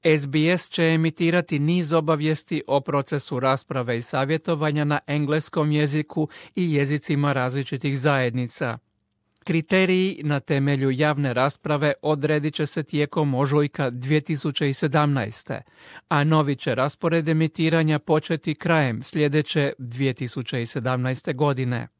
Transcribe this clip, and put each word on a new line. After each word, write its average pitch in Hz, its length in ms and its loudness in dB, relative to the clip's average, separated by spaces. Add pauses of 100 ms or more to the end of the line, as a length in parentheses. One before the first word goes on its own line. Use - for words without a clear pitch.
S 151 180 4
B 143 120 0 (200)
S - 120 -8
će 180 120 -2
emitirati 165 760 2
niz 160 340 0
obavijesti 156 720 0
o 139 140 2
procesu 139 600 -4
rasprave 127 580 -2
i 120 40 -6
savjetovanja 151 800 -2
na 147 220 0
engleskom 151 640 0
jeziku 151 560 0 (260)
i 175 200 0
jezicima 143 580 0
različitih 135 680 -2
zajednica. 123 800 0 (680)
Kriteriji 185 800 2
na 147 160 0
temelju 139 500 0
javne 139 440 0
rasprave 143 580 0 (100)
odredit 151 520 0
će 151 120 -2
se 156 160 -6
tijekom 147 520 0
ožujka 143 560 0
dvije 127 300 0
tisuće 147 540 -2
sedamnaeste, 135 880 -2 (460)
a 143 160 2
novi 151 320 2
će 127 180 -2
raspored 156 540 0
emitiranja 160 680 2
početi 151 560 0
krajem 143 480 0
sljedeće 147 760 0
dvije 127 360 -2
tisuće 123 520 -6
sedamnaeste 127 680 -2
godine. 123 560 0 (120)